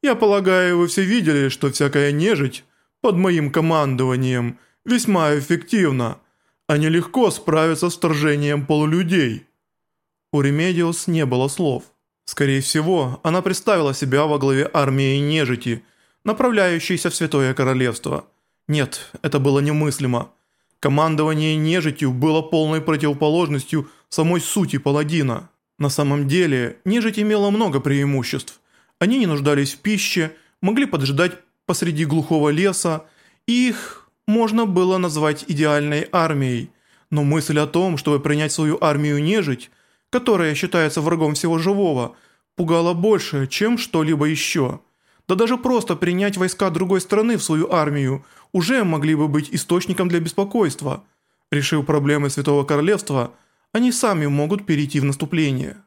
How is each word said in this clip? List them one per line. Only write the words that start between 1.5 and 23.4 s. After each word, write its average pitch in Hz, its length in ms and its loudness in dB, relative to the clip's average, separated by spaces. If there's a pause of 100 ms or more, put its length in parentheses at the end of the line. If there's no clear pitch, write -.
всякая 143 420 0
нежить 151 520 -2 (360)
под 214 160 2
моим 175 340 2
командованием 131 1080 0 (260)
весьма 190 540 2
эффективна, 143 800 -2 (500)
а 151 80 2
нелегко 170 540 2
справиться 160 580 0
с 170 80 -6
вторжением 147 680 0
полулюдей». 156 800 0 (840)
У 147 100 2
Ремедиус 165 640 0
не 160 180 0
было 127 220 0
слов. 139 360 -2 (400)
Скорее 135 360 0
всего, 156 640 0
она 175 180 0
представила 180 520 0
себя 139 320 0
во 147 120 0
главе 139 340 0
армии 139 460 2
нежити, 131 640 -2 (400)
направляющейся 190 880 0
в - 60 -10
Святое 139 380 0
Королевство. 127 720 -2 (420)
Нет, 147 420 -2 (120)
это 143 180 0
было 139 180 2
немыслимо. 143 720 -2 (480)
Командование 156 800 0
нежитью 156 560 0
было 156 280 2
полной 156 400 0
противоположностью 151 1120 0 (180)